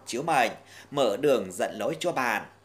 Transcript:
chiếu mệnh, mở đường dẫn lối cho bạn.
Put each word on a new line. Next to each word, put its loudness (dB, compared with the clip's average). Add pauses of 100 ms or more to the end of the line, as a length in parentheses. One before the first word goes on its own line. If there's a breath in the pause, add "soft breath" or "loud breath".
chiếu -6
mệnh, 2 (400 loud breath)
mở 2
đường 2
dẫn -4
lối -2
cho -2
bạn. -2 (200)